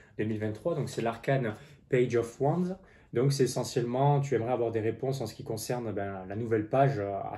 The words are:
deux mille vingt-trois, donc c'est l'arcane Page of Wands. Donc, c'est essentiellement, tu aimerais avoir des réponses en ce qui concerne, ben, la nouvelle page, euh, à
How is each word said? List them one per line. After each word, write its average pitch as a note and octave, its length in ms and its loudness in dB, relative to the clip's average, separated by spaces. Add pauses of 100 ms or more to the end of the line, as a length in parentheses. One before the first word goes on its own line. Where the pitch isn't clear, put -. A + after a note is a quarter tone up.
(180)
deux G#2+ 60 -2
mille G#2+ 160 -2
vingt-trois, G#2+ 340 -2
donc A#2 160 -2
c'est - 120 -6
l'arcane A#2 540 0 (340)
Page B2 260 2
of A2+ 240 0
Wands. F3 380 0 (360)
Donc, C3+ 200 4
c'est C3+ 100 4
essentiellement, B2+ 800 2
tu C3+ 120 0
aimerais A#2 200 2
avoir A#2 180 0
des A2 80 0
réponses A#2+ 400 -2
en A2 80 -4
ce - 80 -10
qui - 80 -14
concerne, A#2 480 -4
ben, G2 360 -6
la G2 100 -8
nouvelle A2 320 0
page, C3 300 4
euh, G2+ 160 -2
à G#2+ 220 -6